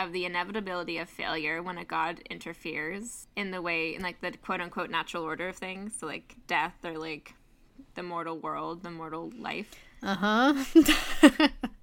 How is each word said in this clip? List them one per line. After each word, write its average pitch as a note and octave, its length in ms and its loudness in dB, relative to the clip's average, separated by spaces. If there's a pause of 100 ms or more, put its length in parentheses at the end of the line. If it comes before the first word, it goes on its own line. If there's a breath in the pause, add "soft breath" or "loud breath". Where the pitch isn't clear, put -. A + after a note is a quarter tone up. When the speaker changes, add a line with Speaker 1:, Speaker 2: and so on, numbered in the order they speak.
Speaker 1:
of F3 100 -4
the F3+ 120 -2
inevitability F3+ 720 -4
of E3 120 -6
failure D#3+ 520 -4
when F3+ 140 -6
a E3+ 80 -8
god E3 360 -2 (100)
interferes E3 960 -8 (100)
in G3+ 140 -4
the F#3 100 -6
way, E3 340 -2
in, - 80 -8
like, F3 200 -6
the F3+ 100 -2
quote-unquote F3+ 580 -6
natural E3 340 -2
order D#3+ 240 -4
of F#3+ 80 -10
things, G3 420 -10
so, E3 80 -10
like, - 300 -10 (100)
death E3 380 -2
or, E3 120 -6
like, D#3 380 -10 (640)
the F3+ 60 -8
mortal E3 360 -6
world, D#3 440 -6
the F3 80 -10
mortal D#3+ 480 -8
life. - 360 -8 (280 loud breath)
Speaker 2:
Uh-huh. G#3+ 520 4 (220)
<laughs> D4+ 720 10 (340)